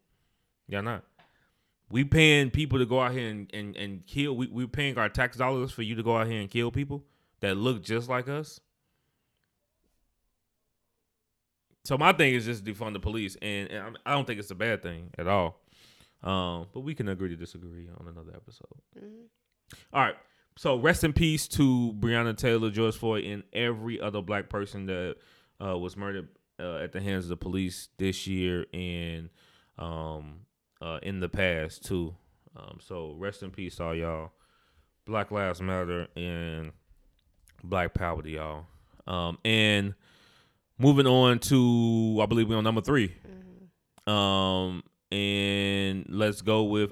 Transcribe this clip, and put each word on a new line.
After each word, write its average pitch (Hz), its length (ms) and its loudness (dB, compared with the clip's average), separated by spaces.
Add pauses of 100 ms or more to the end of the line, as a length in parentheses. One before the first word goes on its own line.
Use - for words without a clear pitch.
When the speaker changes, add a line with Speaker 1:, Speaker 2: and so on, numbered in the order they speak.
(680)
Speaker 1:
Y'all 101 140 -4
not. 110 220 -6 (880)
We 127 140 2
paying 147 460 6
people 139 300 0
to 123 60 2
go 123 140 2
out 123 140 0
here 123 160 -4
and, 104 240 -10
and, 104 240 -10
and 98 280 -10
kill. 143 300 -2
We, 123 120 -2
we 120 200 -6
paying 139 300 -2
our 107 120 2
tax 120 280 -2
dollars 127 340 0
for 117 120 -8
you 110 120 -4
to 113 80 -4
go 113 140 2
out 113 100 2
here 113 140 -4
and 98 80 -8
kill 117 220 0
people 143 340 -4 (340)
that 98 160 0
look 110 280 0
just 117 260 -2
like 127 180 -2
us. 147 320 -8 (3250)
So 135 120 0
my 165 140 8
thing 143 220 4
is 120 120 0
just 113 200 -6
defund 107 280 -8
the 101 60 -8
police, 107 420 -4
and, 101 280 -4
and 107 360 -10
I, 127 60 -2
I - 40 2
don't 139 100 0
think 110 140 -6
it's 101 120 -12
a 92 40 -12
bad 107 280 0
thing 85 340 -10
at 85 100 -4
all. 92 340 2 (640)
Um, 90 500 -2
but 131 80 -10
we 147 120 -8
can 117 140 -4
agree 92 220 -4
to 85 80 -8
disagree 85 500 -16 (100)
on 85 100 -16
another 82 280 -16
episode. - 320 -20 (300)
Speaker 2:
Mm-hmm. - 800 -20 (160)
Speaker 1:
All 135 100 4
right. 107 120 0 (420)
So 143 180 0
rest 156 280 4
in 151 100 2
peace 156 360 4
to 123 480 4
Breonna 117 380 2
Taylor, 113 360 2
George 110 260 2
Floyd, 110 260 -2
and 101 200 -8 (100)
every 117 480 -2
other 101 200 -4
black 98 280 -4
person 101 380 -6
that, 90 300 -4 (460)
uh, 92 140 -2
was 90 180 -6
murdered, 98 320 -8 (320)
uh, 85 180 -6
at 82 140 -6
the 92 80 -6
hands 95 260 -2
of 85 40 -6
the 85 80 -4
police 92 500 -4 (120)
this 95 280 -2
year 90 460 0
and, 85 560 -8 (480)
um, 80 640 -8 (420)
uh, 80 220 -6
in 98 160 -6
the 87 100 -2
past 85 560 -2
too. 87 300 -4 (400)
Um, - 260 -18
so 80 360 -12
rest 101 260 -10
in 92 80 -12
peace, 92 280 -10
all 82 160 -4
y'all. 82 360 -6 (720)
Black 104 260 -4
Lives 95 300 -2
Matter 90 540 -2
and 85 560 -6 (920)
Black 90 300 0
Power 85 300 -2
to 78 60 -12
y'all. 78 360 -8 (400)
Um, 87 400 -4
and 104 480 4 (840)
moving 139 260 8
on 127 340 8
to, 117 840 4
I 107 40 4
believe 113 240 4
we're 113 80 2
on 107 60 2
number 113 180 2
three. 123 280 2
Speaker 2:
Mm-hmm. - 1040 -12
Speaker 1:
Um, 95 720 2 (280)
and 98 960 0
let's 104 320 0
go 110 220 4
with, 104 280 2